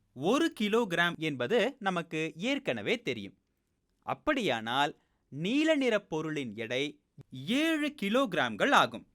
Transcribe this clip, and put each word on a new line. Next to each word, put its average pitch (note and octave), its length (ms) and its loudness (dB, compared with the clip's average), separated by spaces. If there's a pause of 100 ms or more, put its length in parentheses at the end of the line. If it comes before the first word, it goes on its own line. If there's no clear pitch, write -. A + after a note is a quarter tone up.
(220)
ஒரு C4 300 4
கிலோகிராம் G3 640 0
என்பது D3+ 400 0 (200)
நமக்கு F3 420 -4 (220)
ஏற்கனவே F#3+ 600 -2
தெரியும். A2 340 -6 (720)
அப்படியானால் C3+ 840 0 (400)
நீல C4 440 2
நிற C4 240 2
பொருளின் D#3 560 -4
எடை A2+ 260 -2 (720)
ஏழு D4+ 400 2
கிலோகிராம்கள் G3 800 0
ஆகும். B2+ 420 2